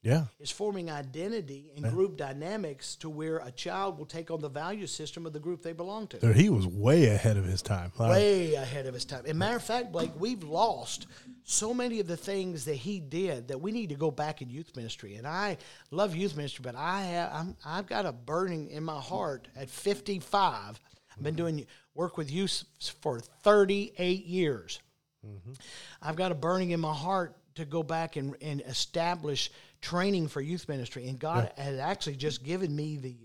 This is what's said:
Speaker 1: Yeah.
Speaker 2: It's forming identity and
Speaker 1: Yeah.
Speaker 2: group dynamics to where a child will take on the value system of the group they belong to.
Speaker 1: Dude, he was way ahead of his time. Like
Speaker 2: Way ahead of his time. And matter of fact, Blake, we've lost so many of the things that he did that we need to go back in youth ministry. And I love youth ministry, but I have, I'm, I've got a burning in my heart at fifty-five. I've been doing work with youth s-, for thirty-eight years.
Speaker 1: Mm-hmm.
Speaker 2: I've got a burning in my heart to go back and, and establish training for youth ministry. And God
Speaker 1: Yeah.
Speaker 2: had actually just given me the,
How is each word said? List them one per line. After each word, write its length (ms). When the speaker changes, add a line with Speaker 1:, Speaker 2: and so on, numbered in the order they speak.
Speaker 1:
Yeah. 240
Speaker 2:
It's 120
forming 400
identity 840
and 120
Speaker 1:
Yeah. 40
Speaker 2:
group 280
dynamics 800
to 120
where 300
a 120
child 460
will 80
take 260
on 120
the 80
value 360
system 380
of 80
the 80
group 220
they 100
belong 360
to. 100
Speaker 1:
Dude, 180
he 140
was 160
way 400
ahead 320
of 80
his 160
time. 360
Like 120
Speaker 2:
Way 460
ahead 280
of 80
his 140
time. 200
And 120
matter 180
of 60
fact, 300
Blake, 260
we've 260
lost 640
so 300
many 280
of 60
the 120
things 480
that 100
he 240
did 480
that 140
we 100
need 160
to 80
go 140
back 320
in 80
youth 260
ministry. 380
And 120
I 300
love 240
youth 220
ministry, 260
but 140
I 280
have, 280
I'm, 320
I've 220
got 180
a 80
burning 560
in 160
my 160
heart 560
at 140
fifty-five. 1080
I've 60
been 120
doing 320
work 240
with 120
youth 340
s-, 120
for 200
thirty-eight 1040
years. 540
Speaker 1:
Mm-hmm. 260
Speaker 2:
I've 160
got 160
a 20
burning 380
in 80
my 120
heart 440
to 100
go 200
back 320
and, 260
and 200
establish 880
training 460
for 140
youth 280
ministry. 400
And 80
God 400
Speaker 1:
Yeah. 80
Speaker 2:
had 140
actually 380
just 260
given 320
me 220
the, 280